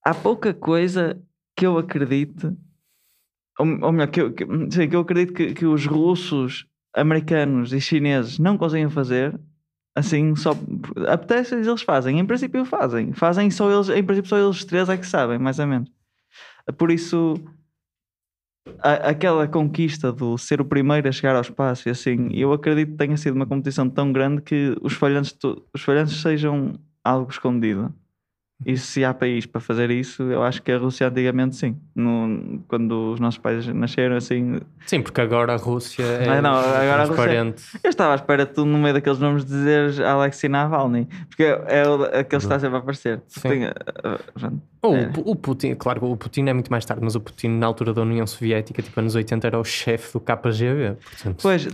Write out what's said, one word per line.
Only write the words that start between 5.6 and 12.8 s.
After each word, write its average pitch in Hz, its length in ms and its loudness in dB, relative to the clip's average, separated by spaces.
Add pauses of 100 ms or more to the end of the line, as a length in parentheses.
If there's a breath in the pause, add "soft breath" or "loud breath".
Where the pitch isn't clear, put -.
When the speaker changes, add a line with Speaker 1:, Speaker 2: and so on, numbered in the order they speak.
Speaker 1:
os 151 200 2
russos, 151 800 0 (280)
americanos 147 800 2
e 139 80 0
chineses 139 580 0
não 190 200 2
conseguem 156 320 0
fazer, 135 480 -2 (580)
assim, 151 400 2
só 156 140 0 (580)
apetece-lhes, 240 580 0
eles 233 160 0
fazem. 135 380 2
Em 190 60 2
princípio 254 380 -2
fazem. 127 500 -2